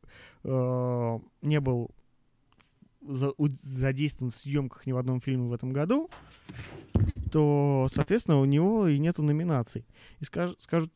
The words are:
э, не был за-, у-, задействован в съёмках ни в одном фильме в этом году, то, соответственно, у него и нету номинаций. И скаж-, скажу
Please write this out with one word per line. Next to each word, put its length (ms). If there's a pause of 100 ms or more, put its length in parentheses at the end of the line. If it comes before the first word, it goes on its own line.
(440)
э, 760 (220)
не 180
был 300 (1120)
за-, 360
у-, 100 (160)
задействован 680
в 40
съёмках 500
ни 60
в 60
одном 240
фильме 280
в 40
этом 200
году, 360 (1200)
то, 600
соответственно, 500
у 40
него 420
и 120
нету 240
номинаций. 640 (340)
И 60
скаж-, 340
скажу 360